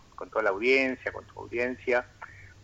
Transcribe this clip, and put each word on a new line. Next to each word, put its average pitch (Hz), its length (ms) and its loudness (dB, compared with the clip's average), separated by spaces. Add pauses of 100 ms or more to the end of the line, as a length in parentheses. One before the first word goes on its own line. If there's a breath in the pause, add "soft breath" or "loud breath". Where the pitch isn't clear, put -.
(160)
con 92 140 -10
toda 110 140 0
la 104 80 4
audiencia, 127 600 2
con - 140 -10
tu - 160 -18
audiencia. 120 640 0 (580 loud breath)